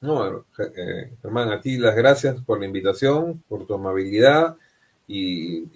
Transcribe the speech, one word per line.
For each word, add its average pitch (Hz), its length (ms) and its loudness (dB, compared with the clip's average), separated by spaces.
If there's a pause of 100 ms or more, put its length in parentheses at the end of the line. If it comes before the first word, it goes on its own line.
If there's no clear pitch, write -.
No, 135 260 0
eh, 92 840 -8 (100)
Germán, 113 300 -2
a 104 100 -4
ti 131 160 -4
las 113 180 4
gracias 131 460 4
por 104 180 -2
la 98 60 -6
invitación, 139 840 0
por 101 200 -10
tu 104 80 -4
amabilidad 104 800 4 (520)
y, 87 580 -6 (100)